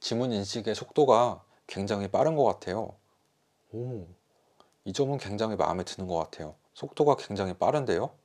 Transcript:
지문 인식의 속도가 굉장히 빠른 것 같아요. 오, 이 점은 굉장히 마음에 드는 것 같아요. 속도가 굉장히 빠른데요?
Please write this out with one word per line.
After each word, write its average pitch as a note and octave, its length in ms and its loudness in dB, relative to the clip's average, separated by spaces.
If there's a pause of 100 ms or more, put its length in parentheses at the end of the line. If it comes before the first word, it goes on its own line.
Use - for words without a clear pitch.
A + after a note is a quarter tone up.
지문 B2 320 -2
인식의 G#2 420 -4
속도가 A#2+ 680 4 (240)
굉장히 G2+ 420 -2
빠른 C#3 280 2
것 C#3+ 80 4
같아요. G2+ 500 -2 (760)
오, A#2 340 -8 (760)
이 G2 80 -8
점은 C#3 260 0
굉장히 G#2 380 -2
마음에 E2 260 0
드는 F#2 260 -10
것 F2 80 -2
같아요. D#2 380 -6 (200)
속도가 C#3+ 420 2
굉장히 G2 380 -4
빠른데요? A#2 560 0 (140)